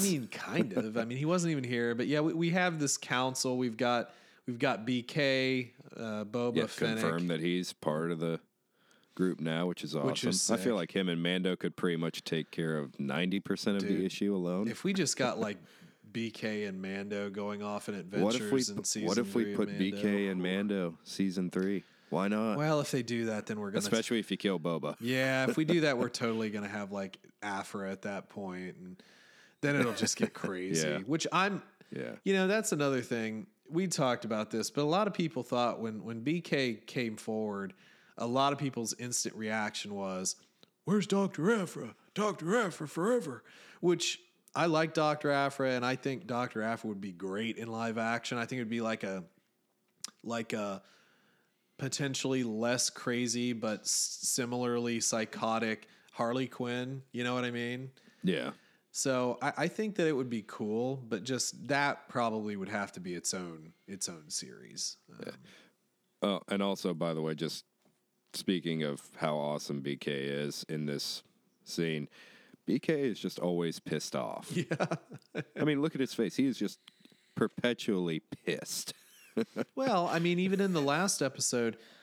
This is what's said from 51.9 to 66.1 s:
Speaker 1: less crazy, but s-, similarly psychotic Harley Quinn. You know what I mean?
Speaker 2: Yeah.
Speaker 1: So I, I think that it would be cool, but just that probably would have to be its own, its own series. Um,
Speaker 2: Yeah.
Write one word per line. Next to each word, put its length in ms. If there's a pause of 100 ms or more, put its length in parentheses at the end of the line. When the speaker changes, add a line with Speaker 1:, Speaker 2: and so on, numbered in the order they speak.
Speaker 1:
less 460
crazy, 600
but 280
s-, 420
similarly 800
psychotic 880 (240)
Harley 340
Quinn. 560 (100)
You 120
know 100
what 100
I 60
mean? 400 (320)
Speaker 2:
Yeah. 280 (420)
Speaker 1:
So 500
I, 160
I 100
think 280
that 100
it 60
would 180
be 160
cool, 600
but 160
just 440
that 400
probably 480
would 120
have 240
to 80
be 140
its 200
own, 380 (160)
its 200
own 220
series. 680 (140)
Um, 160
Speaker 2:
Yeah. 60 (880)